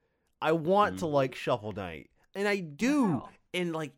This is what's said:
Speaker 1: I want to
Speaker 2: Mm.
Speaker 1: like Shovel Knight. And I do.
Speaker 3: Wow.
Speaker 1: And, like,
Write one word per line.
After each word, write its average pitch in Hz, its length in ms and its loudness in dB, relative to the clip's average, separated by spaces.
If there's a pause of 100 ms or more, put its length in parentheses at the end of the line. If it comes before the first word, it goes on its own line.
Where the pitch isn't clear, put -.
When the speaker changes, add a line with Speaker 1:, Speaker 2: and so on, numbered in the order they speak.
(400)
Speaker 1:
I 156 120 2
want 185 480 2
to 180 60 -2
Speaker 2:
Mm. 151 60 -2
Speaker 1:
like 135 220 2
Shovel 110 380 -2
Knight. 87 380 -10 (260)
And 202 100 -2
I 208 140 0
do. 220 460 0
Speaker 3:
Wow. 143 220 0 (260)
Speaker 1:
And, 180 180 -2
like, 156 240 -6